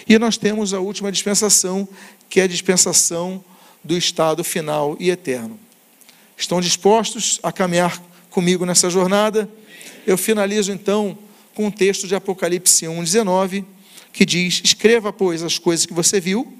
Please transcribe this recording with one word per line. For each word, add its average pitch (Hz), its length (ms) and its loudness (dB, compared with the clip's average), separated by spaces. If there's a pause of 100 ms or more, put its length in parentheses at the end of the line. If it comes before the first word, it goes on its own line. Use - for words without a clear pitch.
e 220 100 8
nós 220 180 0
temos 208 380 -2
a 190 60 -4
última 202 300 -6
dispensação, 196 760 0 (400)
que - 120 2
é - 20 4
a 190 60 2
dispensação 180 920 0 (400)
do 165 140 -2
estado 160 460 -2
final 151 560 -4
e 180 120 0
eterno. 123 480 -6 (760)
Estão - 240 -2
dispostos 202 840 0
a 170 80 -4
caminhar 175 520 -2 (260)
comigo 180 380 2
nessa 180 240 2
jornada? 202 580 2 (580)
Eu 190 120 2
finalizo 202 520 0
então 202 460 -2 (380)
com 214 140 -2
o 196 40 -4
texto 196 340 0
de 180 80 -2
Apocalipse 180 720 0
um, 165 160 -6
dezenove, 190 640 0 (480)
que - 140 4
diz: 175 360 -2
"Escreva, 214 500 2
pois, 175 300 -2
as 160 160 -4
coisas 170 280 0
que - 80 -14
você 175 260 0
viu, 190 400 -4